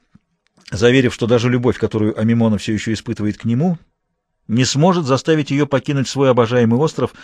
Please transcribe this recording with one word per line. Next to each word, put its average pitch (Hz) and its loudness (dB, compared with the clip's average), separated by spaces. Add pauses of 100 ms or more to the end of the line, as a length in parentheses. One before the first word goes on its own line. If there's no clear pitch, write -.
(720)
заверив, 120 2
что 120 -4
даже 120 2
любовь, 123 0
которую 107 -2
Амимона 113 2
всё 110 -4
ещё 107 -4
испытывает 104 -6
к - -14
нему, 151 0 (720)
не 120 0
сможет 170 0
заставить 147 0
её 143 0
покинуть 139 -2
свой 135 0
обожаемый 120 2
остров, 143 -2 (100)